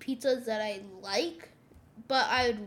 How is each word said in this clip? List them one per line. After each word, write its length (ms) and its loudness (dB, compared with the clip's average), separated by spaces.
pizzas 460 0
that 160 0
I 180 -4
like, 480 -2
but 220 6
I'd 360 4